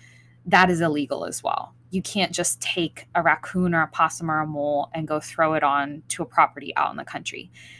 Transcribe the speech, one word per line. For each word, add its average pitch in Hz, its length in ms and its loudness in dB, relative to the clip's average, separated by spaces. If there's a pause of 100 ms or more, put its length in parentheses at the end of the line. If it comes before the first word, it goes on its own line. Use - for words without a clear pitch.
(480)
That 185 240 8
is 165 100 2
illegal 147 440 -2
as - 180 -10
well. - 320 -4 (160)
You 185 100 -2
can't 185 300 -2
just - 280 -2
take - 540 -4
a 175 80 2
raccoon 170 540 0
or 160 80 4
a 156 40 -2
possum 160 440 -2
or 156 100 0
a 156 60 -2
mole 147 440 -2
and 160 160 -6
go 151 120 0
throw 160 340 0
it 156 80 2
on 143 480 0
to - 140 -4
a - 20 -4
property - 500 0
out 151 140 2
in - 80 -10
the 139 80 -10
country. - 460 -12 (280)